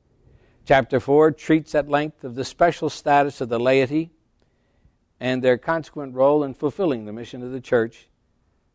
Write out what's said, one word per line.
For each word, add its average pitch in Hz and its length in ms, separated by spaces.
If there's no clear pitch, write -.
Chapter 135 360
four 151 320
treats - 420
at 143 160
length 147 340
of 123 100
the 127 100
special 170 440
status 143 540
of 117 80
the 117 100
laity 135 500
and 127 240
their 123 140
consequent 147 560
role 143 280
in 135 120
fulfilling 139 500
the 104 80
mission 120 300
of 123 100
the 131 80
church 120 480